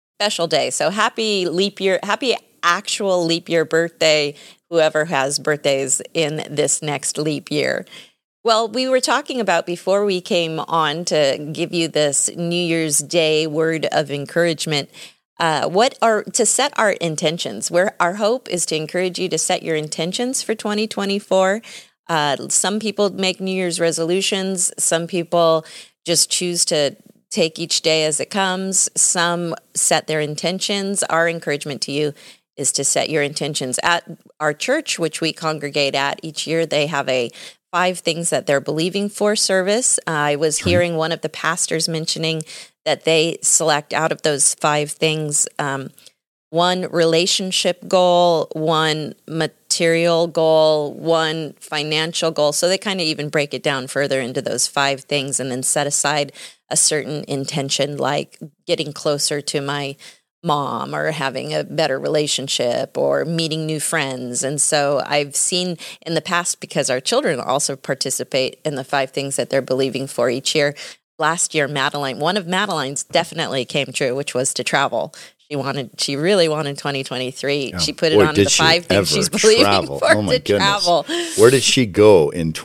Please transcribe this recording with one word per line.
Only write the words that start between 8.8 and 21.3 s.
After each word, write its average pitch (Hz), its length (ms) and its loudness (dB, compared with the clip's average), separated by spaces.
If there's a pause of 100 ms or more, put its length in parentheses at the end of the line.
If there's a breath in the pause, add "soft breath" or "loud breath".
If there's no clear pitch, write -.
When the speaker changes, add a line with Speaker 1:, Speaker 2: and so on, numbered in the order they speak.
Speaker 1:
were 254 140 2
talking 269 380 0
about 185 280 0
before 185 360 0
we 196 160 0
came 170 420 -2
on 160 440 0
to 147 460 2
give 165 240 -4
you 165 120 0
this 151 480 0
New 170 200 -2
Year's 165 420 0
Day 156 480 2
word 160 460 0
of 151 180 0
encouragement, 147 800 -2 (500 loud breath)
uh, 151 300 0
what 214 320 2
are, 220 220 2
to 208 240 -2
set 220 280 0
our 220 140 4
intentions. 156 800 -2
Where 180 300 2
our 175 160 2
hope 220 340 -2
is 170 160 -4
to 165 100 -2
encourage 180 440 -4
you 180 100 -2
to - 80 -2
set 175 240 -2
your 160 140 -2
intentions 170 680 -4
for 226 140 -4
twenty 214 320 -2
twenty-four. 196 760 0 (480 loud breath)